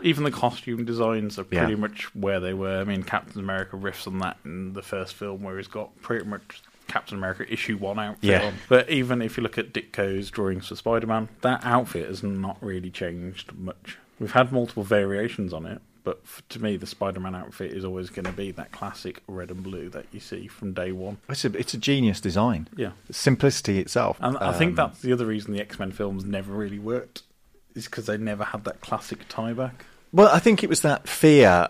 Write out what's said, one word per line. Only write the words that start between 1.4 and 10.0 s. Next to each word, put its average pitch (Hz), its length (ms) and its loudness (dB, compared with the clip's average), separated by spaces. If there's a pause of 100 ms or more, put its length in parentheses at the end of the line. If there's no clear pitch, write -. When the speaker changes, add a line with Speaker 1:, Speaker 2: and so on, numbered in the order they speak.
Speaker 2:
Yeah. 85 140 4
Speaker 1:
pretty 107 160 0
much - 340 -6
where 98 240 0
they 92 140 -2
were. 95 260 -2
I 98 40 -2
mean, 98 200 -2
Captain - 360 -4
America 95 360 -4
riffs 95 320 -8
on 95 120 -4
that 92 260 -4
in 92 280 -10
the 98 80 -10
first 95 340 -8
film, 98 280 -10
where 95 140 -10
he's 95 100 -10
got - 340 -12
pretty 110 240 -4
much - 360 -10 (260)
Captain - 300 -4
America 95 340 -6
issue 110 260 -4
one 98 220 -4
outfit 107 300 -6
Speaker 2:
Yeah. 95 180 6
Speaker 1:
on. 98 60 -4 (160)
But 123 200 8
even 127 320 2
if 110 160 -4
you 117 60 0
look 110 160 -2
at - 140 -4
Ditko's 98 580 -2